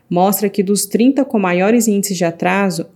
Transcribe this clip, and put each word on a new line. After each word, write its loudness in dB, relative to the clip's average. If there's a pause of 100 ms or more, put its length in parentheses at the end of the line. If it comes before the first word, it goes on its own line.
mostra 0
que -2
dos -2
trinta 2
com -2
maiores 2
índices -2
de -2
atraso, -2 (100)